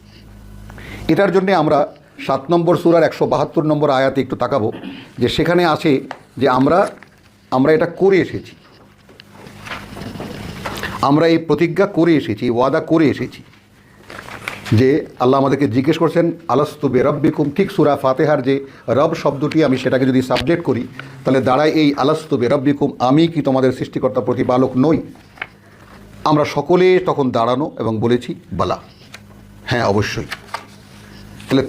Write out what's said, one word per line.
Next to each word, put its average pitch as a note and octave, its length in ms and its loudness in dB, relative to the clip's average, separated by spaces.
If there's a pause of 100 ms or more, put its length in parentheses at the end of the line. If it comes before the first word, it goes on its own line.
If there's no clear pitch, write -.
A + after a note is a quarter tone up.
(1080)
এটার F#3+ 240 2
জন্যে F#3+ 240 2
আমরা D3+ 380 2 (260)
সাত - 320 -4
নম্বর E3+ 260 4
সূরার E3+ 260 4
একশো D3 240 0
বাহাত্তর D3 360 0
নম্বর D3+ 260 2
আয়াতে C3+ 320 2
একটু B2+ 140 -4
তাকাবো, A#2+ 360 -2 (460)
যে B2 120 0
সেখানে F3 360 0
আছে D3+ 360 0 (360)
যে B2 120 2
আমরা, C#3 400 2 (640)
আমরা C3 200 2
এটা D#3 140 4
করে F#3 320 2
এসেছি, A#2 380 -4 (2500)
আমরা D3 260 2
এই E3 100 4
প্রতিজ্ঞা E3 480 0
করে E3+ 300 2
এসেছি, A2+ 340 -2
ওয়াদা C3 300 2
করে D#3+ 300 2
এসেছি। - 340 -6 (1300)
যে C3 340 4 (140)
আল্লাহ C3 200 4
আমাদেরকে C#3 280 2
জিজ্ঞেস C3+ 300 0
করছেন, E3 340 0 (160)
"আলাস্তু D3+ 400 -2
বিরাব্বিকুম", C#3+ 640 0
ঠিক G3 200 -2
সূরা D3 240 2
ফাতিহার C#3 460 0
যে C3+ 240 -2 (220)
রব D3 280 0
শব্দটি, D3+ 480 0
আমি C3 140 2
সেটাকে C3 280 0
যদি B2+ 160 2
সাবজেক্ট C3 420 -2
করি, B2 240 -2 (380)
তাহলে C3+ 160 2
দাঁড়ায় C3 280 2
এই, D#3 280 2
"আলাস্তু D3 400 -2
বিরাব্বিকুম", C3+ 600 0
আমি C#3+ 280 4
কি D#3+ 140 -4
তোমাদের C3 300 2
সৃষ্টিকর্তা B2+ 500 -4
প্রতিপালক B2 540 0
নই? C3+ 260 2 (1200)
আমরা D3+ 220 2
সকলে F3+ 540 2
তখন C#3+ 320 0
দাঁড়ানো B2 480 0
এবং A2+ 180 -2
বলেছি, A#2+ 380 0 (180)
"বালা", F#2 260 -2 (840)
হ্যাঁ, A#2+ 200 -2
অবশ্যই। G#2 400 -2 (1200)
তাহলে C3+ 200 0